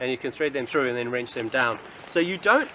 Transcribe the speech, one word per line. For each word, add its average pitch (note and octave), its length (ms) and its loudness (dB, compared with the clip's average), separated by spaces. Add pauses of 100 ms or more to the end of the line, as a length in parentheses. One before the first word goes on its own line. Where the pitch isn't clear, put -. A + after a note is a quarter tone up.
and B2+ 100 -2
you B2+ 80 0
can C3 140 -6
thread D3+ 200 -2
them C3+ 140 -2
through C3+ 220 2
and A#2+ 80 0
then A#2+ 140 -2
wrench B2 240 -4
them A#2 140 -4
down. A#2 300 2 (280)
So - 140 0
you F3 180 0
don't G#3 360 4